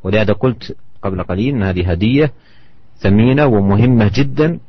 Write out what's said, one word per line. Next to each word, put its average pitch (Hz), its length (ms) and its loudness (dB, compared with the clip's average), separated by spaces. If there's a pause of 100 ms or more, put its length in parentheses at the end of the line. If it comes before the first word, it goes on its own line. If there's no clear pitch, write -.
ولهذا 104 300 0
قلت - 440 -4 (220)
قبل 95 240 -6
قليل 107 320 -4
أن 113 80 -2
هذه 90 320 -2
هدية 127 380 2 (680)
ثمينة 120 480 2
ومهمة 107 680 2
جدًا 139 440 0 (100)